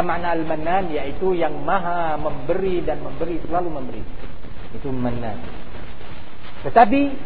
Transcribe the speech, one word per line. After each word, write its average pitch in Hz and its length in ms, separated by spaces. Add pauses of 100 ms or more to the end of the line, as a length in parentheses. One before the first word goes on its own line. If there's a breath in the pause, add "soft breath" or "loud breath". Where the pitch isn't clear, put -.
makna 175 240
Al-Mannan? 165 640
Yaitu 143 400
yang 156 320
maha 175 480
memberi 156 720
dan 147 160
memberi, 156 400
selalu 170 300
memberi. 123 300 (760)
Itu 135 160
Mannan. 120 480 (1200)
Tetapi 226 380 (260)